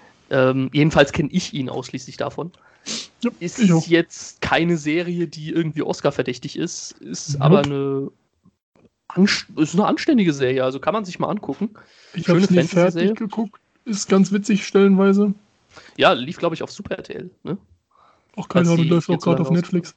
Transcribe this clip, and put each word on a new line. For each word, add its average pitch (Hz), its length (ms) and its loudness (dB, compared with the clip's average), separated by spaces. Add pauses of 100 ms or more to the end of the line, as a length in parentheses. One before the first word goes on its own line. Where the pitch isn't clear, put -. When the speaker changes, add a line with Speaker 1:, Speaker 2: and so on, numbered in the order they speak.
(300)
Speaker 1:
Ähm, 131 420 2
jedenfalls 147 400 4
kenn 147 180 -2
ich - 240 -4
ihn 127 140 -6
ausschließlich 127 480 -10
davon. 143 340 -8 (720)
Speaker 2:
Ja, 240 180 -2
Speaker 1:
Ist - 220 -8
Speaker 2:
ich 190 120 6
auch. 160 140 4
Speaker 1:
jetzt - 540 -2
keine 165 380 2
Serie, 170 500 -2
die 156 220 -12
irgendwie 156 320 -2
Oscar-verdächtig 143 760 -4
ist, - 420 -8
ist - 340 -8
Speaker 2:
Nope. 139 100 -2
Speaker 1:
aber 147 180 6
eine 139 480 -4 (1000)
anst-, - 380 2 (100)
ist 151 180 0
eine 214 120 2
anständige 233 460 2
Serie, 131 320 0
also 131 160 -4
kann 160 140 -2
man 220 100 -4
sich 175 160 -12
mal 156 80 -2
angucken. 196 420 -6 (440)
Speaker 2:
Ich 170 100 -8
Speaker 1:
Schöne 175 160 4
Speaker 2:
hab's 190 100 4
nie 180 60 4
Speaker 1:
Fantasy-Serie. 170 520 2
Speaker 2:
fertig 220 100 -2
geguckt, 220 420 -8 (240)
ist 202 240 -6
ganz 190 240 4
witzig 202 340 0
stellenweise. 196 680 4 (640)
Speaker 1:
Ja, 156 180 6
lief, 131 240 -6
glaub 170 140 -2
ich, 151 120 -8
auf - 80 -10
Super - 240 -10
R - 80 -10
T - 80 -14
L, - 180 -12 (140)
ne? 196 140 -6 (800)
Speaker 2:
Ach, 202 120 -10
keine 175 140 2
Speaker 1:
Als 170 80 2
Speaker 2:
Ahnung, 170 140 2
Speaker 1:
die 160 60 0
Speaker 2:
läuft 170 180 0
auch 180 40 0
Speaker 1:
hierzulande 170 300 0
Speaker 2:
grad - 40 -2
auf 170 40 -2
Speaker 1:
rauskam. 165 100 2
Speaker 2:
Netflix. 175 360 -4